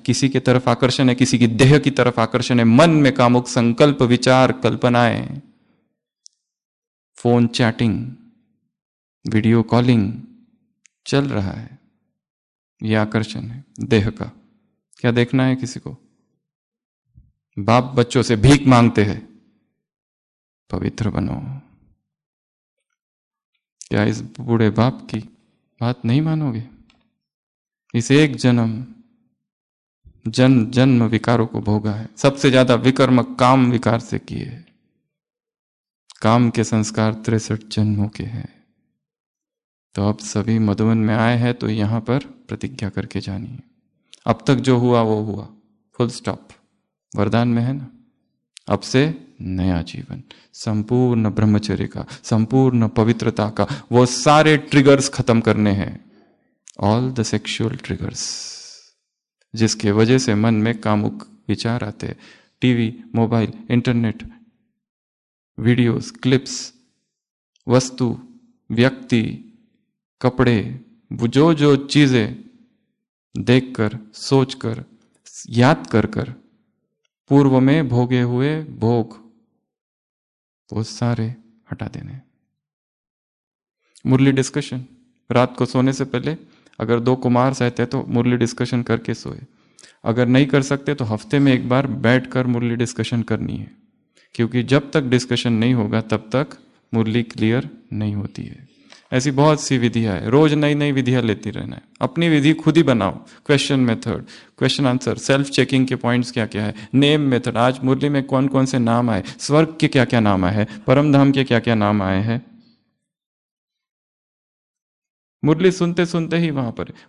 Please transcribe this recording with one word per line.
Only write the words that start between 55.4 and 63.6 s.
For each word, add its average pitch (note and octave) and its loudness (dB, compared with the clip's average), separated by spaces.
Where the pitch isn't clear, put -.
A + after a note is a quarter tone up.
करने G#2+ 4
हैं, - -6
all B2 0
the A2+ -4
sexual - -4
triggers, - -8
जिसके A2 0
वजह A2+ 4
से B2 -2
मन A2 2
में A2 -2
कामुक G#2+ -2
विचार A#2 -4
आते - -10
हैं। - -12
टीवी, A#2 0
मोबाइल, A2+ 0